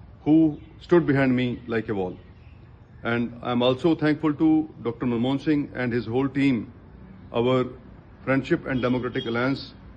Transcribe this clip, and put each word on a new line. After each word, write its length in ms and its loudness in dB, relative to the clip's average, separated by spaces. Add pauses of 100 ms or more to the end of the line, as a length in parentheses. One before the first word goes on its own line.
(240)
who 360 4 (220)
stood 260 4
behind 280 4
me 300 -2
like 240 -4
a 60 -2
wall. 200 -4 (880)
And 380 -2
I'm 220 0
also 320 2
thankful 400 0
to 340 2 (140)
Doctor 240 -4
Manmohan 360 0
Singh 300 0
and 180 -2
his 140 -2
whole 240 0
team, 420 0 (600)
our 320 2 (580)
Friendship 440 -2
and 140 -2
Democratic 440 -2
Alliance, 480 -2 (240)